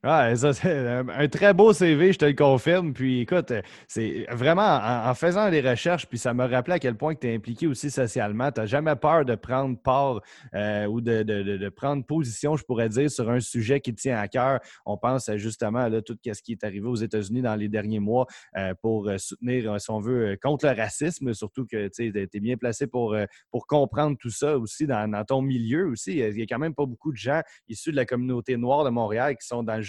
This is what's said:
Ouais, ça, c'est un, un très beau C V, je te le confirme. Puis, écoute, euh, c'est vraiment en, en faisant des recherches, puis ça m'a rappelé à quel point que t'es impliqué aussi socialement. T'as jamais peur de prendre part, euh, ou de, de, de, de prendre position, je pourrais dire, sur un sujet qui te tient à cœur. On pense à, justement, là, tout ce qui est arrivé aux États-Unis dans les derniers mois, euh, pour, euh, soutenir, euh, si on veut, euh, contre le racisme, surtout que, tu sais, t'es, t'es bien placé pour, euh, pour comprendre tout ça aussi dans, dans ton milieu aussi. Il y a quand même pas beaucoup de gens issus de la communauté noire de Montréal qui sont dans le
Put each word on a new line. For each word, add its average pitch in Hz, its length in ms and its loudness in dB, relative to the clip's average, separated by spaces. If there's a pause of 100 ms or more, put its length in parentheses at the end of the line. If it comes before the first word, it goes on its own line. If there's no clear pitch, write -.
Ouais, 127 300 6
ça, 139 180 2
c'est 139 360 0
un, 123 220 -2
un 139 180 2
très 190 260 6
beau 214 180 10
C 170 220 4
V, 180 180 6
je - 60 0
te 151 60 2
le 147 80 6
confirme. 151 600 4
Puis, 127 280 0
écoute, 156 320 0
euh, 104 100 -2 (240)
c'est 107 460 -4
vraiment 151 300 4 (200)
en, 117 280 0
en 123 40 2
faisant 185 340 2
des 160 120 4
recherches, 131 460 0
puis 120 120 -8
ça 120 160 -2
m'a 127 140 0
rappelé 127 260 0
à 175 60 0
quel 120 160 0
point 156 180 -2
que - 60 -12
t'es 120 120 -2
impliqué 113 360 -4
aussi 147 200 -4
socialement. 120 600 0
T'as 110 160 -2
jamais 147 300 0
peur 151 280 4
de 120 120 0
prendre 131 440 -2
part, 131 400 2 (340)
euh, 104 320 0
ou 113 140 -2
de, 113 220 2
de, 104 220 -2
de, 101 120 -2
de 98 120 -6
prendre 139 360 -4
position, 147 520 -2
je - 80 -6
pourrais 113 240 0
dire, 131 240 2
sur 117 180 -2
un 123 80 2
sujet 120 420 0
qui 120 140 -6
te - 60 -14
tient 123 180 0
à 104 80 -2
cœur. 127 320 0 (280)
On 104 120 -4
pense 127 300 -2
à, 107 80 -2
justement, 113 520 -2
là, 110 140 0
tout 110 220 -10
ce 107 180 -8
qui 113 100 -10
est 107 120 -10
arrivé 101 240 -6
aux 123 80 -2
États-Unis 110 460 -4
dans 113 120 0
les 104 140 -4
derniers 107 320 -4
mois, 117 260 2 (300)
euh, 95 260 -4
pour, 110 260 -2
euh, 98 100 -2
soutenir, 120 540 -4
euh, 104 60 -2
si - 140 -10
on 107 80 -4
veut, 113 300 0
euh, 98 120 -4
contre 147 240 0
le 135 60 4
racisme, 120 600 -4
surtout 110 320 -8
que, 107 240 -4
tu 117 180 -6
sais, 110 60 -2
t'es, 98 140 -2
t'es 104 140 -8
bien 117 160 -2
placé 117 320 -4
pour, 117 260 -2
euh, 104 120 0 (260)
pour - 160 -6
comprendre 147 500 2
tout 120 120 -8
ça 147 280 0
aussi 117 260 -4
dans, 107 240 0
dans 107 160 -4
ton 135 180 0
milieu 135 440 0
aussi. 160 320 -6
Il 110 220 -2
y - 20 -4
a 107 40 -4
quand 120 120 -4
même 156 160 -4
pas 143 120 -2
beaucoup 131 260 -8
de 120 60 -8
gens 139 220 -2 (280)
issus 117 240 -8
de 143 40 0
la 127 80 2
communauté 123 520 -2
noire 131 280 0
de 131 60 0
Montréal 117 500 -2
qui - 60 -16
sont 120 160 -6
dans 110 140 -4
le 110 120 -4